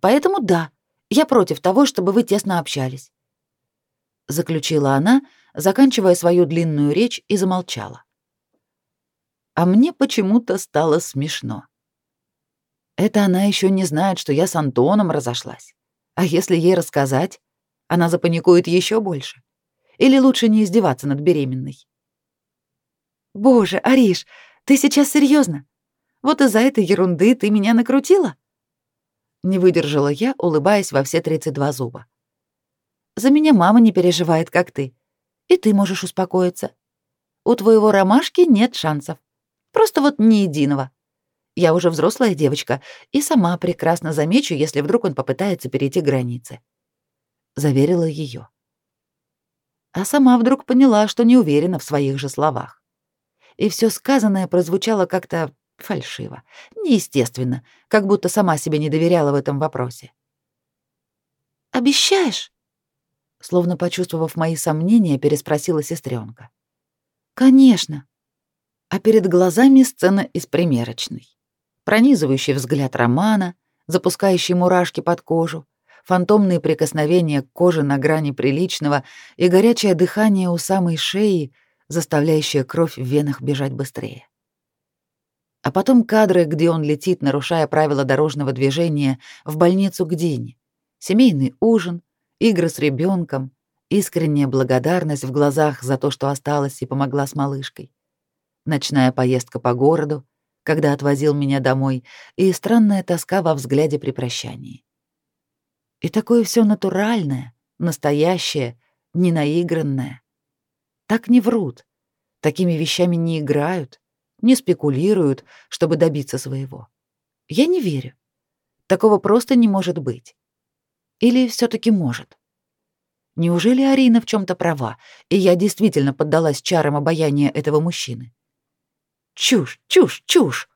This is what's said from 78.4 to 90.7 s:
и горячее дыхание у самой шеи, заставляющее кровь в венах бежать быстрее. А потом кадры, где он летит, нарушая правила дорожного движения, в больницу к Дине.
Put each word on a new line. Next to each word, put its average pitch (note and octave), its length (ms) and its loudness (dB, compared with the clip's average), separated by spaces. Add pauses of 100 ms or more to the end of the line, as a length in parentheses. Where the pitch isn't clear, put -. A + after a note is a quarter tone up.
и F3+ 100 2
горячее G3+ 480 2
дыхание F#3+ 540 0
у F3 80 -2
самой F3 400 -2
шеи, F#3 540 -2 (360)
заставляющее D3+ 760 -2
кровь D#3+ 320 -4
в C3 80 -10
венах C#3+ 380 -2
бежать C3+ 320 -6
быстрее. B2 540 -12 (1400)
А C3 60 -4
потом A3+ 320 2
кадры, G#3 420 4
где D#3+ 240 0
он D#3+ 140 -2
летит, D3+ 400 -2
нарушая C#3+ 420 -2
правила D3 380 0
дорожного C#3 480 0
движения, C3+ 640 -2 (280)
в D3+ 120 -10
больницу F#3 480 0
к D#3+ 80 -6
Дине. D3 440 -6 (420)